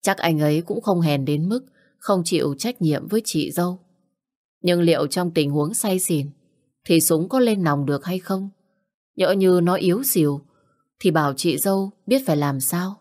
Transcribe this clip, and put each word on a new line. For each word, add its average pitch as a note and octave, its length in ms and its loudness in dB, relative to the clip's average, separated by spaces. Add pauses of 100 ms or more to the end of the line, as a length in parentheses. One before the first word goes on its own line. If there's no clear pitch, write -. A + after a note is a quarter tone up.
Chắc G3 160 -2
anh D#3+ 200 0
ấy D3+ 240 2
cũng G3+ 180 -6
không F#3 200 0
hèn C#3+ 240 0
đến D3 240 -2
mức B3 180 -4 (320)
không F#3+ 260 -2
chịu C#3+ 340 -2
trách E3 240 -6
nhiệm D3+ 260 -2
với A3 160 -2
chị - 260 -4
dâu. F3+ 280 -4 (840)
Nhưng F3 180 2
liệu D#3 260 2
trong F3 280 -4
tình C#3+ 160 2
huống D3+ 240 -2
say F#3+ 240 -2
xỉn C#3+ 320 -2 (540)
thì E3 160 4
súng E3 280 0
có C4 120 0
lên G#3+ 220 2
nòng C#3+ 240 0
được C#3+ 180 -2
hay F#3 140 -6
không? F#3+ 320 -6 (680)
Nhỡ F#3 160 2
như F#3 300 4
nó F3+ 120 2
yếu F#3+ 280 0
xìu D#3 380 0 (600)
thì F#3 100 2
bảo D3 240 0
chị D#3 240 0
dâu G3 320 -2 (160)
biết C4 200 2
phải D#3 100 2
làm C#3+ 240 0
sao. F3+ 400 -4